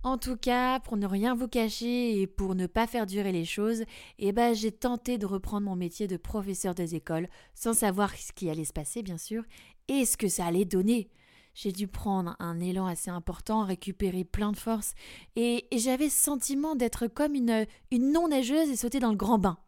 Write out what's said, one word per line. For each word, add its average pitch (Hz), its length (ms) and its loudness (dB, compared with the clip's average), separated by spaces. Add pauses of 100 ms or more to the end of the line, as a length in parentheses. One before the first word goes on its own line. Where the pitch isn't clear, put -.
En 262 140 0
tout 254 180 -2
cas, 254 440 2
pour 220 180 -4
ne 202 80 0
rien 202 300 2
vous 247 120 -2
cacher 233 720 0
et 190 60 2
pour 190 300 -2
ne 185 100 0
pas 220 220 2
faire 226 180 -2
durer 196 260 -2
les 170 140 0
choses, 220 380 -2 (340)
eh 202 140 0
ben, 233 240 4
j'ai 214 160 -2
tenté 240 480 -2
de 202 80 -2
reprendre 202 400 -2
mon 190 80 -2
métier 180 320 -4
de 175 100 -4
professeur 196 560 -4
des 170 220 -4
écoles, 165 340 -2 (240)
sans 226 200 -2
savoir 202 420 2
ce - 180 -14
qui 175 160 -4
allait 156 160 -4
se - 80 -8
passer, 165 300 -6
bien 180 160 -6
sûr, 226 240 -6 (440)
et 269 180 4
ce - 120 0
que 208 100 0
ça 175 200 0
allait 180 180 4
donner. 196 460 2 (420)
J'ai - 180 -4
dû 190 160 -4
prendre 190 520 -2
un 170 200 -4
élan 185 280 0
assez 180 240 -4
important, 185 520 -2
récupérer 185 600 -2
plein 208 280 0
de 202 60 -4
force, 226 360 -2 (420)
et, 240 340 2
et 247 80 0
j'avais 254 320 2
ce - 140 2
sentiment 285 520 0
d'être 233 300 0
comme 294 300 0
une, 226 320 2 (240)
une 254 200 4
non-nageuse 302 600 4
et 247 40 0
sauter 233 240 0
dans 226 120 4
le 208 60 2
grand 220 200 4
bain. 185 300 2